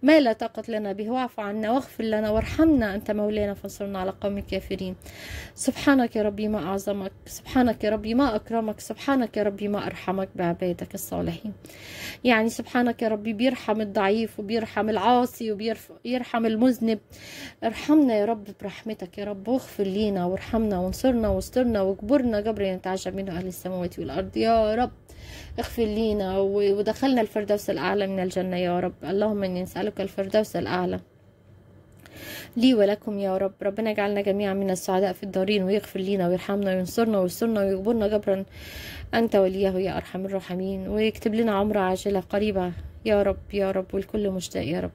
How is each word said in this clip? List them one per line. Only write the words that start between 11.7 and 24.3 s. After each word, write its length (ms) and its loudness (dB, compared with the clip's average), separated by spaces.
يعني 260 4
سبحانك 520 -2
يا 60 0
ربي 260 -2
بيرحم 480 0
الضعيف، 580 0
وبيرحم 500 -2
العاصي، 600 2
وبيرف-، 400 -6
يرحم 400 -2
المذنب. 540 4
ارحمنا 520 4
يا 100 4
رب 220 -2
برحمتك 560 -10
يا 80 -6
رب، 220 -8
واغفر 360 0
لينا 420 0
وارحمنا 540 0
وانصرنا 500 2
واسترنا 520 0
واجبرنا 600 2
جبر 200 -2
يتعجب 540 -4
منه 220 -6
أهل 100 -6
السماوات 520 -6
والأرض 380 -4